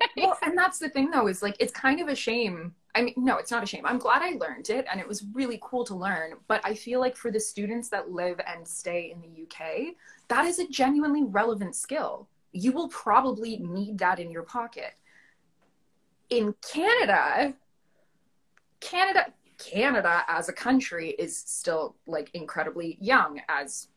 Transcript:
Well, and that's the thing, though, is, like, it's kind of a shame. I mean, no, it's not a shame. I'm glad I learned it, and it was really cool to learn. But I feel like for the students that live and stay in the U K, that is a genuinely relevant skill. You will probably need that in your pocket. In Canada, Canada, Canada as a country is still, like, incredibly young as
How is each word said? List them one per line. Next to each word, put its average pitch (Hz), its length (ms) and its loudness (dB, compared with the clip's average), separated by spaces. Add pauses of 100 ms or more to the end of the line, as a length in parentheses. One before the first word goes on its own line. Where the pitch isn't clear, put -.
(180)
Well, 370 240 4
and 349 160 0
that's 370 220 2
the 311 100 -4
thing, 277 220 0
though, 247 160 4
is, 185 160 -2
like, 202 160 -2
it's 294 120 0
kind 277 300 2
of 320 60 -6
a 277 80 -2
shame. 196 580 -2 (220)
I 233 80 4
mean, 240 120 -2
no, 247 220 4
it's - 140 -6
not 233 100 0
a 202 60 -4
shame. - 180 -6
I'm 240 140 0
glad 247 240 4
I 359 80 0
learned 196 400 -4
it, 254 200 -2
and 190 80 -4
it 175 80 -8
was 208 160 -8 (100)
really 240 280 -2
cool 247 240 -4
to 202 100 -8
learn. 175 520 -4
But 214 160 2
I 196 100 0
feel 240 260 -2
like 254 160 0
for - 140 -6
the 220 100 0
students 220 500 -4
that 190 220 -4
live 180 360 -2
and 170 200 -10
stay 175 440 -4
in 170 100 -16
the 165 60 -18 (120)
U 160 60 -14
K, 196 500 -6 (340)
that 262 160 4
is 349 120 0
a 359 100 -2
genuinely 294 560 4
relevant 202 520 2
skill. - 520 -4 (260)
You 190 180 2
will 294 180 0
probably 226 680 2
need 190 400 -4
that 185 200 2
in 170 120 -8
your 165 120 -8
pocket. - 520 -8 (1400)
In 214 300 2
Canada, 277 920 4 (1300)
Canada, 381 540 2 (240)
Canada 196 680 2
as 165 220 0
a 180 40 -4
country 165 580 0
is 165 260 -4
still, - 580 -2 (100)
like, 156 280 -4
incredibly 160 680 -6
young 190 480 2
as 143 500 -6